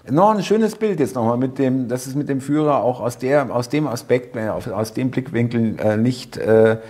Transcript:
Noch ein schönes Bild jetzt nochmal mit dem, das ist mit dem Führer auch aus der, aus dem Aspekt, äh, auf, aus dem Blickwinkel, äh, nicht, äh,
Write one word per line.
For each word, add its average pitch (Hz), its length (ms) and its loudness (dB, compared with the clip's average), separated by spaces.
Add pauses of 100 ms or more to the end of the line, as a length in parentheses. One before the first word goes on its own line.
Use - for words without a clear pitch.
Noch 190 260 4
ein 196 80 -2
schönes 214 320 0
Bild 202 240 -2
jetzt 131 160 0
nochmal 117 220 0
mit 131 220 -2
dem, 131 280 0
das 127 200 -6
ist 131 100 -8
mit 143 100 -4
dem 135 140 -2
Führer 143 420 0
auch 123 160 0
aus 117 200 -4
der, 131 360 0
aus 120 140 -2
dem 151 180 -2
Aspekt, 123 480 -2
äh, 110 140 -4
auf, 87 180 -4
aus 107 260 -4
dem 127 180 -2
Blickwinkel, 117 680 -2
äh, 107 180 0
nicht, 123 400 -2
äh, 110 400 6 (120)